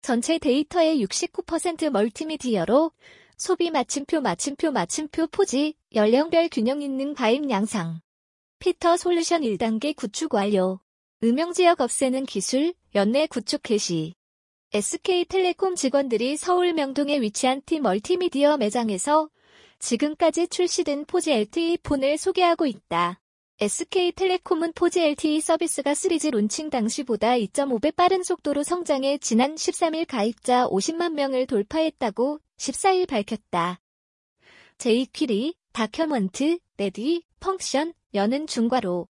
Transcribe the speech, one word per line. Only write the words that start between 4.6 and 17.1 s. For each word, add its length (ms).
마침표, 560
포지, 480
연령별 600
균형 300
있는 320
가입 360
양상. 500
피터 360
솔루션 460
일 160
단계 340
구축 420
완료. 440
음영 280
지역 280
없애는 460
기술, 480
연내 320
구축 380
개시. 500
에스케이텔레콤 1040
직원들이 600
서울 380
명동에 480